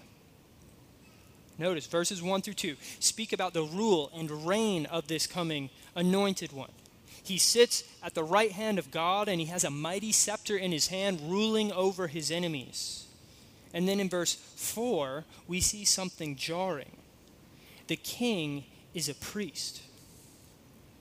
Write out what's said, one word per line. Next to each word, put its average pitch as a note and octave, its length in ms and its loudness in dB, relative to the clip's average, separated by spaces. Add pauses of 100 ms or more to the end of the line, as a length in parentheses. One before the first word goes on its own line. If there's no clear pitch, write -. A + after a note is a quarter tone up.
(1600)
Notice E3 300 -2
verses F3 340 0
one F#3+ 220 0
through G#3 120 -8
two D#3 220 -4 (240)
speak - 320 0
about F#3 220 0
the E3 80 2
rule E3 500 2
and D#3 340 -6
reign G3 380 2
of D#3+ 220 -4
this D#3+ 200 0
coming D#3 440 -2 (240)
anointed F#3 580 2
one. C3+ 200 -12 (520)
He F#3+ 140 -2
sits - 460 6 (180)
at F3 120 -8
the E3 100 0
right G3 280 4
hand G#3+ 280 0
of C3+ 100 -4
God, F#3 380 2
and F3+ 120 2
he D#3+ 60 -2
has F3 160 0
a D#3+ 80 0
mighty E3+ 400 -4
scepter G#3 460 2
in F#3 160 0
his D3+ 160 2
hand, F#3+ 340 0
ruling G#3+ 500 2
over F#3 360 0
his D3 240 -4
enemies. E3 720 -4 (680)
And F3 160 2
then G3 120 2
in G3 100 0
verse F3 240 0
four, E3 920 -4 (220)
we F3+ 140 -2
see G#3 240 0
something E3+ 520 0
jarring. E3 640 -4 (880)
The E3 100 -2
king D#3 680 -2 (280)
is D3+ 160 -4
a C#3 60 -4
priest. - 680 -8 (1200)